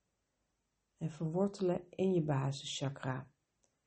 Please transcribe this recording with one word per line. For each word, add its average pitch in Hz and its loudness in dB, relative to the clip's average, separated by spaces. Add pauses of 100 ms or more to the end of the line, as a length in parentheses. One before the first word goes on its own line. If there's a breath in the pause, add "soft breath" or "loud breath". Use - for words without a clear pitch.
(1000)
en 160 -4
verwortelen 180 0
in 190 2
je 175 4
basischakra. 135 -2 (560)